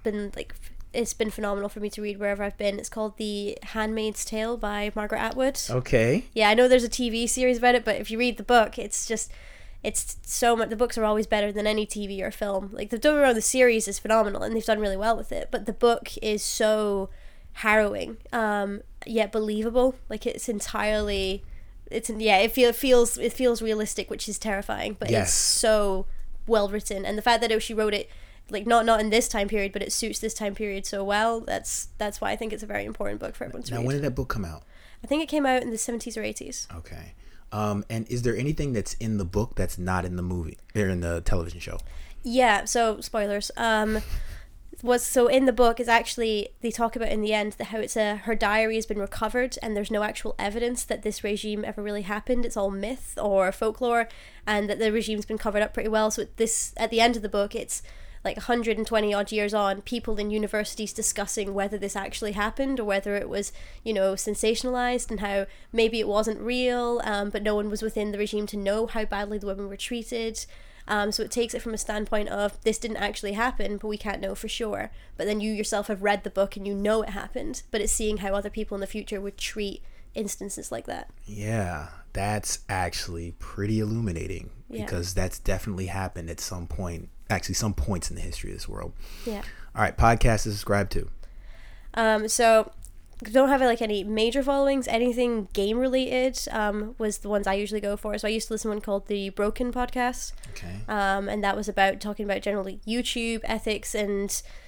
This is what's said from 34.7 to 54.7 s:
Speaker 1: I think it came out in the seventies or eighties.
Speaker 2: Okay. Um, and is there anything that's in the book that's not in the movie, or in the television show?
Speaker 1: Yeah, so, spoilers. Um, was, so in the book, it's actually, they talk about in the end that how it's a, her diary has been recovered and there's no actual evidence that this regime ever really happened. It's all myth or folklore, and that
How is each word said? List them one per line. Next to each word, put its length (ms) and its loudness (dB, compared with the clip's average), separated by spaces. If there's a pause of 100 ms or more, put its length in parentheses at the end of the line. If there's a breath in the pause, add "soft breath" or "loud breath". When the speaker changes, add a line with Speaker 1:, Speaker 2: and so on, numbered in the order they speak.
Speaker 1:
I 40 -10
think 140 2
it 60 -4
came 180 2
out 180 4
in 80 -4
the 60 -4
seventies 380 -6
or 80 -6
eighties. 500 -8
Speaker 2:
Okay. 400 -12 (380 soft breath)
Um, 380 -2
and 180 -4
is 140 -2
there 160 2
anything 340 0
that's 220 -2
in 240 -2
the 80 0
book 300 0
that's 220 0
not 280 0
in 100 -4
the 60 -2
movie, 380 -4 (160)
or 120 2
in 140 0
the 200 0
television 380 2
show? 200 -8 (440 loud breath)
Speaker 1:
Yeah, 420 6
so, 360 2
spoilers. 560 -2
Um, 420 2 (800 loud breath)
was, 220 4
so 240 6
in 180 6
the 60 6
book, 280 6
it's 100 0
actually, 600 2 (120)
they 100 0
talk 240 0
about 140 -2
in 120 2
the 120 2
end 200 0
that 120 -6
how 140 -6
it's 180 -4
a, 180 2
her 200 -2
diary 400 4
has 100 0
been 140 -4
recovered 640 -2
and 140 -2
there's 140 -2
no 140 0
actual 340 -4
evidence 460 -2
that 180 -4
this 220 -4
regime 420 -2
ever 160 -6
really 220 -4
happened. 420 2
It's 100 -2
all 140 2
myth 500 -6
or 320 4
folklore, 560 2 (380 loud breath)
and 240 2
that 100 -2